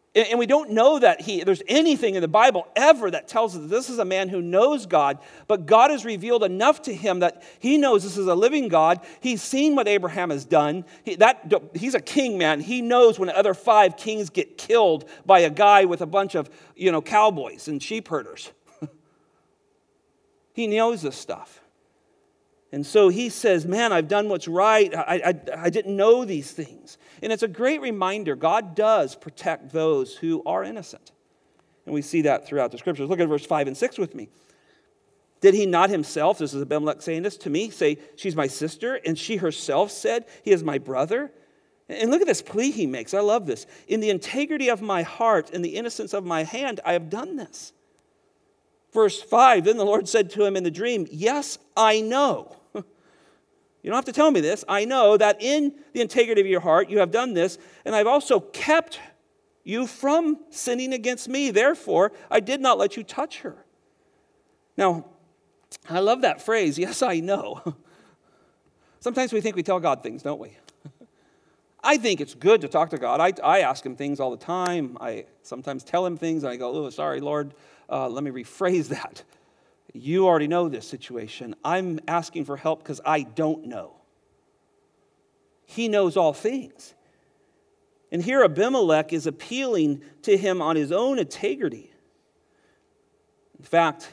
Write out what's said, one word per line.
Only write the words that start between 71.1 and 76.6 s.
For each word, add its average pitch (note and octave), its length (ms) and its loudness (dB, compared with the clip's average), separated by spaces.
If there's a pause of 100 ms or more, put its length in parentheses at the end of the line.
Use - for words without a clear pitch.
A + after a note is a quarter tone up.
I C#4+ 140 4
think G#3 240 -2
it's - 140 -10
good G#3 260 2
to C#3+ 60 -8
talk D#3+ 240 -2
to D#3 80 -6
God. B2 200 -2
I, F#3 140 2 (100)
I E3+ 180 4
ask C3 220 -2
him B2+ 120 -10
things C#3+ 240 -6
all C3 100 -4
the A#2+ 80 -8
time. F3 640 -6
I A2 240 -10 (160)
sometimes C3 420 -12
tell F3+ 220 -2
him F3 120 -6
things, D#3+ 260 -4
and B2+ 80 -6
I B2 40 -10
go, B2 160 -8